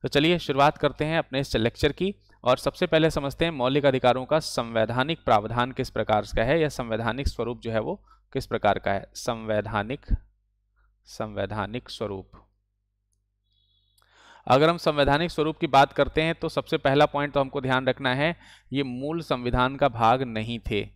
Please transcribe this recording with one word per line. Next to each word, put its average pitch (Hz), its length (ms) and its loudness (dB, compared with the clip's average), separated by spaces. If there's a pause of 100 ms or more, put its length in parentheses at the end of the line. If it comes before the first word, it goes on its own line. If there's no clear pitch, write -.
तो 135 40 -6
चलिए 160 320 2
शुरुआत 143 380 2
करते 147 280 -2
हैं 156 140 -2
अपने - 200 -4
इस 139 180 -4
लेक्चर 117 340 0
की 190 220 -4 (300)
और 127 160 4
सबसे - 280 -2
पहले 160 240 4
समझते 147 340 -4
हैं 170 80 -2
मौलिक 135 320 0
अधिकारों 127 400 2
का 151 200 0
संवैधानिक 117 800 -2
प्रावधान 117 480 2
किस 127 180 -6
प्रकार 107 340 0 (100)
का 113 80 2
है 151 180 2
या 151 100 0
संवैधानिक 117 560 -4
स्वरूप 117 340 -6
जो 113 100 -6
है 110 100 0
वो 156 200 -8 (320)
किस 131 120 -6
प्रकार 104 340 0
का 98 140 -4
है। 98 120 -6 (100)
संवैधानिक, 110 880 -4 (1040)
संवैधानिक 104 840 -8
स्वरूप। 98 420 -10 (2250)
अगर 143 220 6
हम 170 80 0
संवैधानिक 147 540 2
स्वरूप 156 280 -2
की 165 80 -2
बात 139 260 4
करते 143 280 0
हैं 165 140 0
तो 165 140 -6
सबसे - 280 -4
पहला 143 280 4
पॉइंट 143 280 -4
तो 147 60 2
हमको 135 220 -2
ध्यान 131 260 0
रखना 131 280 0
है, 156 200 -2 (360)
ये 135 120 -2
मूल 135 380 -6
संविधान 127 540 2
का 139 140 2
भाग 117 340 4
नहीं 113 360 -4 (100)
थे। 104 140 0 (120)